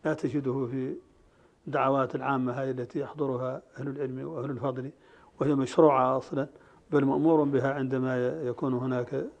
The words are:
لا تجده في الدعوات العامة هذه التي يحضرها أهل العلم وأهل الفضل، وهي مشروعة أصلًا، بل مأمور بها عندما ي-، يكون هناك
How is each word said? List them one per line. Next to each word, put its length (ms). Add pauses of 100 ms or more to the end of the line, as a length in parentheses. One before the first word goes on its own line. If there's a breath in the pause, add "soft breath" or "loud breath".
لا 80
تجده 580
في 240 (720 soft breath)
الدعوات 480
العامة 380
هذه 180
التي 280
يحضرها 640 (180)
أهل 80
العلم 400
وأهل 220
الفضل، 420 (480 loud breath)
وهي 160
مشروعة 600
أصلًا، 300 (440 loud breath)
بل 140
مأمور 380
بها 300
عندما 540
ي-، 200
يكون 260
هناك 520 (160)